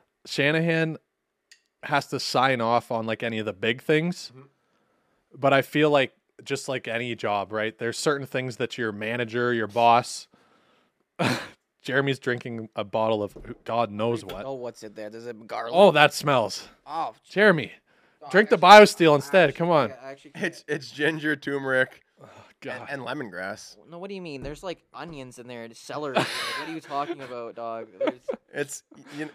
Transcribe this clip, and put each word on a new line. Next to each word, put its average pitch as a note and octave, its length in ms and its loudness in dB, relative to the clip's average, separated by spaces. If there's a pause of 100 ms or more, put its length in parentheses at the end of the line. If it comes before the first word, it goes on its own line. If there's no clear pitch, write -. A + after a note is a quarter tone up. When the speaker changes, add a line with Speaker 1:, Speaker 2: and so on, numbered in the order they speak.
(260)
Speaker 1:
Shanahan D#3+ 720 0 (840)
has C#3+ 260 -2
to C#3 100 -6
sign C3 440 0
off A#2 280 0
on, A2+ 160 -4
like, A2 160 -6
any A2+ 160 -6
of G#2+ 80 -6
the G#2 60 -4
big A2+ 300 -4
things. E3 520 -2
Speaker 2:
Mm-hmm. C3+ 120 -20 (920)
Speaker 1:
But C#3 140 2
I C3+ 100 4
feel D3+ 280 0
like, C#3 240 2 (280)
just - 260 -8
like B2+ 200 -8
any A#2 260 -6
job, G#2 380 -4
right? G#2+ 260 -4
There's A#2 200 -6
certain C#3 280 -2
things C3 300 -8
that B2 220 -6
your A2+ 140 -4
manager, A#2 600 -4
your A2+ 140 -2
boss, A#2 640 2 (880)
<laughs> D3+ 80 -2 (560)
Jeremy's C#3 360 -2
drinking A#2+ 560 -6
a G#2+ 100 -6
bottle A2 380 -2
of G2+ 100 -6 (120)
who B2 100 -16 (100)
God A#2 260 -2
knows G#2+ 340 -4
Speaker 3:
I - 20 -16
don't F2+ 100 -14
Speaker 1:
what. G2+ 80 -12
Speaker 3:
know C3+ 100 -10
what's A#2+ 280 -14
in G#2+ 120 -16
there. G#2+ 160 -12
There's A2+ 160 -16
a A#2+ 80 -12
garlic. A2+ 400 -10
Speaker 1:
Oh, F#3+ 180 10
that D3 200 6
smells. B2 560 -2 (180)
Speaker 3:
Oh, D3 280 -8 (140)
Speaker 1:
Jeremy, F3 440 2 (480)
Speaker 3:
God, C#3+ 100 -18
Speaker 1:
drink G#3 200 6
the A3+ 60 6
Speaker 3:
actually, F#3+ 500 10
Speaker 1:
BioSteel D3+ 80 8
instead. D#3 360 4
Speaker 3:
actually, - 80 -10
Speaker 1:
Come E3+ 120 -2
on. C#3 200 2
Speaker 3:
yeah, - 120 -14
actually C#3 300 -18
can't. - 140 -8
Speaker 2:
It's, - 220 -12
it's C#3 220 -8
ginger, D3+ 460 -2
turmeric, C3+ 640 -2 (200)
Speaker 1:
Oh, - 40 -20 (360)
Speaker 2:
and, B2+ 180 -12
Speaker 1:
God. A#2+ 100 -14
Speaker 2:
and C#3 120 -8
lemongrass. A2 720 -10 (120)
Speaker 3:
No, E3+ 100 -20
what F#3+ 100 -14
do G3+ 60 -12
you F#3 80 -12
mean? C#3+ 200 -14
There's, D3 200 -14
like, F#3 200 -12 (120)
onions C3 440 -16
in A#2+ 80 -20
there A#2+ 180 -14
and A2+ 120 -20
celery. C#3 400 -8
Like, - 100 0 (320)
what D3+ 100 -10
are D#3+ 40 -10
you D#3+ 80 -10
talking C#3+ 400 -8
about, A#2+ 340 -12
dog? A2+ 340 -12 (100)
There's F#3+ 220 -4 (140)
Speaker 2:
<laughs> - 200 -20
It's, C#3+ 280 -8 (360)
you, D3+ 160 -8